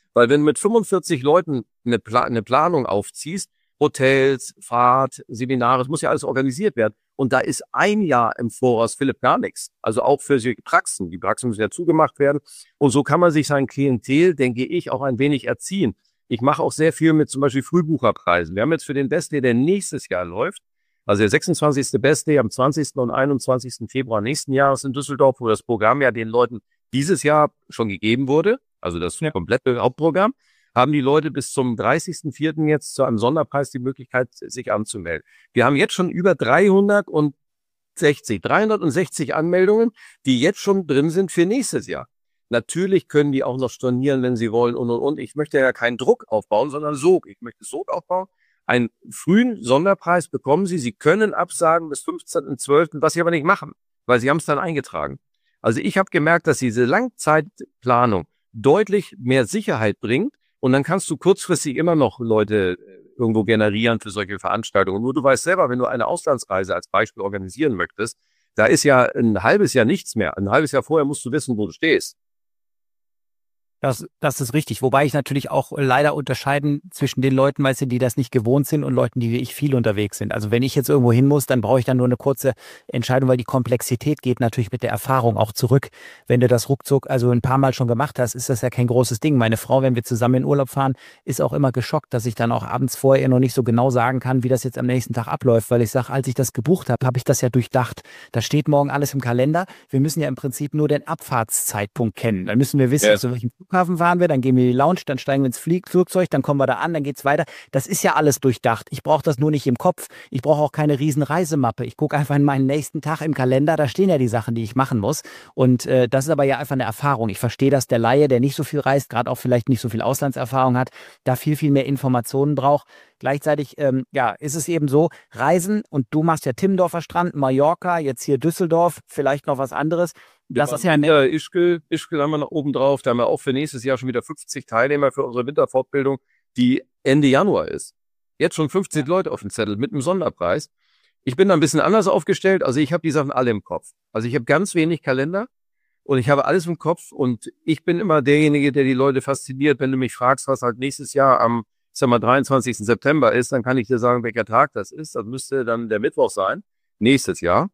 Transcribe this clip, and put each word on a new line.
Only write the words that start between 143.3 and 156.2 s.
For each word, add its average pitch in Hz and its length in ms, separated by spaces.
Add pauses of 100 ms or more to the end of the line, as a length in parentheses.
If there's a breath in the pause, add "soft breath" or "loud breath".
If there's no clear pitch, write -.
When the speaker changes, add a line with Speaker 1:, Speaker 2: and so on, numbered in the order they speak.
Speaker 1:
alle 127 200
im 101 120
Kopf. - 280 (200)
Also 113 160
ich 117 60
habe 135 100
ganz 156 300
wenig 160 260
Kalender 151 460 (560)
und 135 160
ich 120 100
habe 143 160
alles 160 220
im 170 120
Kopf. - 320
Und 127 400 (140)
ich 156 180
bin 175 160
immer 165 220
derjenige, 147 500
der 135 140
die 131 80
Leute 131 300
fasziniert. 135 580
Wenn 131 120
du 131 40
mich 127 180
fragst, 131 320
was 135 140
halt 120 180
nächstes 135 360
Jahr 135 260
am, 117 240 (260)
ich - 80
sag 131 120
mal, 120 80
dreiundzwanzigsten 123 640
September 120 480
ist, 123 180
dann 131 120
kann 127 160
ich 113 80
dir 123 120
sagen, 120 260
welcher 113 200
Tag 123 300
das 101 180
ist. 156 220
Das 117 100
müsste 131 400
dann 117 240
der 107 120
Mittwoch 135 280